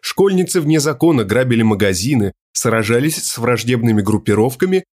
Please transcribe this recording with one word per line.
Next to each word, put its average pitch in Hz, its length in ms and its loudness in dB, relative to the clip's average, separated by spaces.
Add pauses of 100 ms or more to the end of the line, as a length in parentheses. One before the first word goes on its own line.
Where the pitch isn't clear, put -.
Школьницы 185 600 0
вне 156 200 2
закона 147 420 0
грабили 117 400 0
магазины, 104 680 0 (200)
сражались 117 680 -2
с - 160 -8
враждебными 117 640 0
группировками 110 800 0 (120)